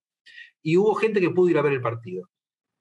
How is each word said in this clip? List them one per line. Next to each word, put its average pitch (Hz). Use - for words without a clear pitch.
y 160
hubo 208
gente 208
que 156
pudo 180
ir 156
a 143
ver 147
el 127
partido. 147